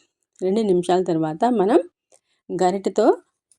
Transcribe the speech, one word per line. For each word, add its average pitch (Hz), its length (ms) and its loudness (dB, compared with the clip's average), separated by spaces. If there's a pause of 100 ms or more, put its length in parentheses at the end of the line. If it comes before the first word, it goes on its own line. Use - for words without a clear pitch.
(400)
రెండు 190 220 -2
నిమిషాల 185 420 2
తర్వాత 160 480 -2
మనం 220 280 2 (720)
గరిటెతో 190 580 0 (520)